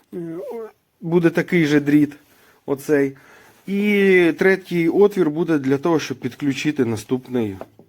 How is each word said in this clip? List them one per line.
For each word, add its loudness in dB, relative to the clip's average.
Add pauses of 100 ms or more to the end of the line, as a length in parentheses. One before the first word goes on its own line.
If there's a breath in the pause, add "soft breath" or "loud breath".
(140 loud breath)
е, -12 (840)
буде 2
такий 0
же 2
дріт, 2 (520 soft breath)
оцей. -2 (500 soft breath)
І 2
третій 0
отвір 2
буде 0
для 0
того, 0
щоб -8
підключити -4
наступний, -4 (320)